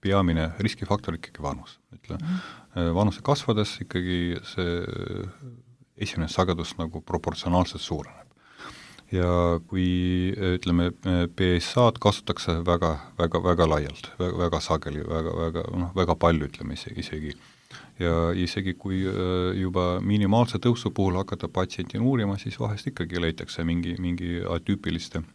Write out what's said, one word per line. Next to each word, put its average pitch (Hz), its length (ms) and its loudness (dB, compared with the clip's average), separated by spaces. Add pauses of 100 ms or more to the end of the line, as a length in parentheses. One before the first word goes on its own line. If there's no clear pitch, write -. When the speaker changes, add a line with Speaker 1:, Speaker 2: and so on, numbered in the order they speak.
Speaker 1:
peamine 85 600 2
riskifaktor 95 560 -2
ikkagi - 260 -14
vanus, 69 360 -8 (180)
ütleme. - 240 -8
Speaker 2:
Mhm. 170 160 -2 (400)
Speaker 1:
Äh, 85 180 0
vanuse 101 300 2
kasvades 113 560 0
ikkagi 90 560 -2 (160)
see 87 320 -2 (1120)
esimene 87 320 -4
sagedus 87 500 0
nagu 82 220 -6
proportsionaalselt 87 840 0
suureneb. - 440 -8 (840)
Ja 87 560 4
kui, 90 720 2
ütleme, 90 560 2 (400)
B 90 240 4
S - 240 0
A-d 117 180 6
kasutatakse - 640 2
väga, 85 380 2 (180)
väga, 85 240 2
väga 87 260 4
laialt, 76 520 -2
vä-, 90 180 -2
väga 82 240 2
sageli, 76 400 -2
väga, 80 320 -2
väga, 82 300 -2 (100)
noh, 90 240 -2
väga 87 180 4
palju, 85 380 4
ütleme - 240 -8
ise-, - 160 -12
isegi. 76 400 -8 (680)
Ja 85 380 2
isegi 92 380 -2
kui, 95 340 -4
äh, 92 480 0
juba 90 440 0
minimaalse 104 600 4
tõusu 120 320 2
puhul 95 240 2
hakata 92 320 -4
patsienti 92 500 -2
uurima, 113 400 2
siis - 220 -8
vahest 107 260 -4
ikkagi 87 340 -4
leitakse 82 440 -2
mingi, 85 340 0
mingi 87 460 -4
atüüpiliste 85 800 -4 (100)